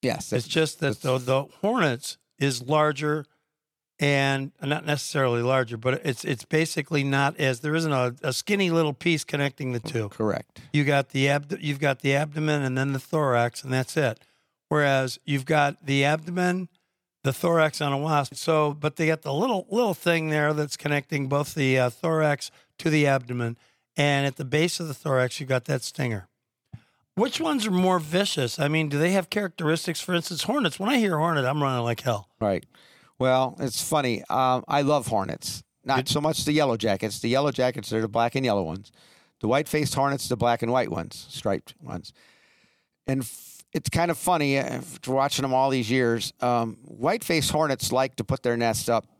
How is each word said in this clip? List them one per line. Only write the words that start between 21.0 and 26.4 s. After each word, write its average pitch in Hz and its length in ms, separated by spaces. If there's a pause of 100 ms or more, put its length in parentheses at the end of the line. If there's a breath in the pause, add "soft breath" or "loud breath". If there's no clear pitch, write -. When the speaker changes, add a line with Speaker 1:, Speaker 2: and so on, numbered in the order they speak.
Speaker 2:
both 143 260
the, 131 240
uh, 123 100
thorax 156 640 (280 soft breath)
to 165 100
the 147 180
abdomen, 123 500 (380 soft breath)
and 143 320
at 135 80
the 151 100
base 156 360
of 160 80
the 143 40
thorax, 131 460
you 143 60
got 127 200
that 135 180
stinger. 113 440 (880 loud breath)